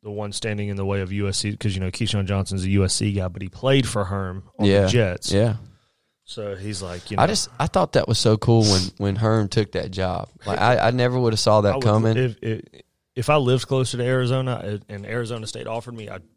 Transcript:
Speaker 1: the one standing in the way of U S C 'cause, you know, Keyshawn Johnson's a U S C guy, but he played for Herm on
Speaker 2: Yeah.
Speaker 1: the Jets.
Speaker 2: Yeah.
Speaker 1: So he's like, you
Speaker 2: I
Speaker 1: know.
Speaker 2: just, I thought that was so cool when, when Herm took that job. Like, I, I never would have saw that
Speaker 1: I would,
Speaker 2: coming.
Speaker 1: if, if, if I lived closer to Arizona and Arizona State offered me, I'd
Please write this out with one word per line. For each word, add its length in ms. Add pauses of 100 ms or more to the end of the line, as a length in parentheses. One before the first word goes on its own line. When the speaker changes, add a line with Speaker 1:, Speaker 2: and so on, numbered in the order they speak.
Speaker 1:
the 80
one 220
standing 360
in 80
the 80
way 160
of 120
U 160
S 100
C 180
'cause, 200
you 40
know, 120
Keyshawn 340
Johnson's 380
a 60
U 140
S 100
C 180
guy, 160
but 120
he 80
played 380
for 180
Herm 380 (160)
on 80
Speaker 2:
Yeah. 160
Speaker 1:
the 60
Jets. 420
Speaker 2:
Yeah. 240 (720)
Speaker 1:
So 320
he's 260
like, 300
you 80
Speaker 2:
I 60
Speaker 1:
know. 20
Speaker 2:
just, 220 (100)
I 80
thought 240
that 160
was 100
so 180
cool 280
when, 160 (180)
when 180
Herm 300
took 260
that 200
job. 360 (160)
Like, 160
I, 280
I 20
never 300
would 140
have 60
saw 200
that 140
Speaker 1:
I 20
would, 80
Speaker 2:
coming. 320
Speaker 1:
if, 260
if, 200 (540)
if 120
I 80
lived 300
closer 320
to 60
Arizona 760 (100)
and 160
Arizona 420
State 200
offered 280
me, 140
I'd 140 (140)